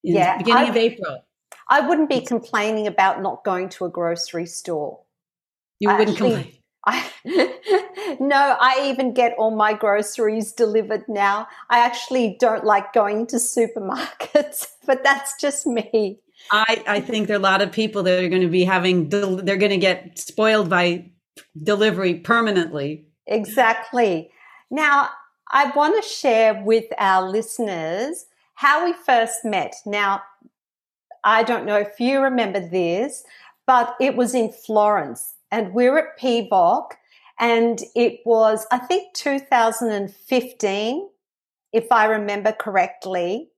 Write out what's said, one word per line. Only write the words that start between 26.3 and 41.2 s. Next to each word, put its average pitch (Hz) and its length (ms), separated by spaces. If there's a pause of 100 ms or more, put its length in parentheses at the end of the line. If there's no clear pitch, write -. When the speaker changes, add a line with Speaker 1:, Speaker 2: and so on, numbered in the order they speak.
Speaker 2:
with 220 220 (120)
our 190 320
listeners 214 960 (300)
how 302 300
we 339 80
first 226 500
met. 196 320 (100)
Now, 202 360 (1000)
I 220 200
don't 233 220
know 208 120
if 208 220
you 269 220
remember 226 380
this, 180 640 (420)
but 240 340
it 262 160
was 247 180
in 226 180
Florence, 208 840 (180)
and 202 220
we're 247 240
at - 220
pivoc, 214 720 (480)
and 233 400 (160)
it 233 300
was, 220 460
I 247 60
think, 359 360
two 277 260
thousand 233 520
and 196 220
fifteen, 247 960 (640)